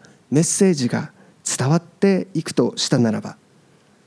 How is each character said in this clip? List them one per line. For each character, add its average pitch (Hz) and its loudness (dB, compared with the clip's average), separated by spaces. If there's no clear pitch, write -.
メ 135 4
ッ 170 2
セ 190 2
ー - 2
ジ 131 -2
が - -4
伝 - -4
わ 156 4
っ 165 2
て - 0
い 160 -2
く - -12
と 120 0
し - -4
た 135 2
な 113 2
ら 107 -2
ば、 - -14